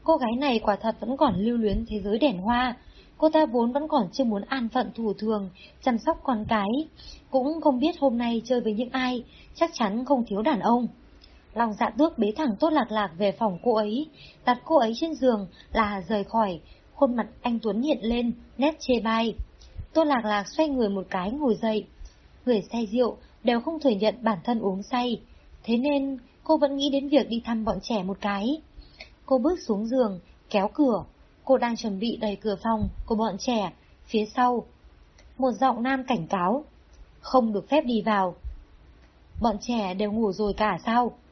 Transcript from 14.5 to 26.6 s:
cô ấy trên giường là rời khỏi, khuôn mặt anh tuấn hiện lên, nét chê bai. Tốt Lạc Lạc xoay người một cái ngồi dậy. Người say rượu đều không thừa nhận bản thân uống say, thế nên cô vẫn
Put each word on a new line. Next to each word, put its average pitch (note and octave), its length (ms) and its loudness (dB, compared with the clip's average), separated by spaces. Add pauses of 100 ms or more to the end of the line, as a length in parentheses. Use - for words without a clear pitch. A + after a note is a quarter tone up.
cô D#4+ 120 2
ấy A#3 200 4
trên D#4+ 180 -4
giường A3+ 320 2 (260)
là G3+ 360 0
rời G3+ 160 0
khỏi, G3 360 -2 (340)
khuôn B3 220 2
mặt G#3+ 100 -2 (160)
anh A#3 200 -2
tuấn A3 200 -2
hiện D4 200 0
lên, A#3 300 0 (260)
nét D4+ 220 0
chê A#3+ 240 0
bai. A3+ 300 0 (600)
Tốt D#4+ 100 4
Lạc C4 200 2
Lạc G#3 240 -2
xoay D#4 200 0
người B3 200 0
một F#3+ 220 -4
cái F#3+ 200 -2
ngồi C4+ 240 0
dậy. G#3+ 320 -2 (600)
Người A3+ 160 2 (100)
say A#3 200 -4
rượu A#3+ 240 0 (280)
đều A#3 160 2
không D#4+ 200 -6
thừa C#4+ 100 4
nhận G#3 300 2
bản G#3 240 0
thân A#3 160 0
uống G3 220 -2
say, B3 380 -4 (440)
thế A#3 120 0
nên C#4 420 0 (260)
cô D#4+ 120 4
vẫn C#4 200 2